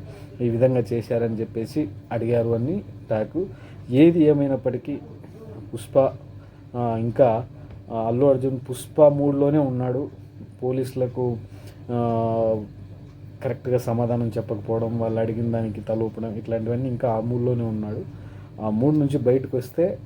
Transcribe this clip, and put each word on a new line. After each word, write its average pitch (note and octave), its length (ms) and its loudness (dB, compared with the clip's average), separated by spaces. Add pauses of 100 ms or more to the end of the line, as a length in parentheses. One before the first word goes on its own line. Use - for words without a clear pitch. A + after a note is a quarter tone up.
(420)
ఈ A#2+ 80 2
విధంగా A#2+ 340 4 (100)
చేశారని A2+ 460 0
చెప్పేసి A2+ 480 -4 (240)
అడిగారు A#2 380 2
అని C3+ 320 0 (280)
టాక్. A2 360 -2 (460)
ఏది D#3+ 320 8
ఏమైనప్పటికీ C#3 760 2 (760)
పుష్ప, - 260 0 (760)
ఆ, A#2 220 0
ఇంకా, A#2 500 4 (440)
ఆ, A2+ 160 -2
అల్లు B2 180 2
అర్జున్ C3 340 4 (100)
పుష్ప - 320 -2
మూడ్లోనే C#3+ 560 6
ఉన్నాడు. B2+ 520 0 (540)
పోలీసులకు, B2+ 760 -2 (540)
ఆ, A2+ 720 2 (800)
కరెక్ట్గా B2 340 0
సమాధానం A#2+ 600 0
చెప్పకపోవడం, A2+ 640 -2
వాళ్ళు A2+ 200 0
అడిగిన A2+ 320 0
దానికి A2 300 -2
తల A2 220 -2
ఊపడం, A2 320 -6
ఇట్లాంటివన్నీ A2+ 540 -2
ఇంకా A#2+ 220 0
ఆ A2+ 80 0
మూడ్లోనే A#2+ 440 0
ఉన్నాడు. G#2+ 380 -4 (600)
ఆ G#2+ 80 0
మూడ్ C3+ 300 4
నుంచి C#3+ 180 2
బయటకు C3 400 2
వస్తే E3 480 0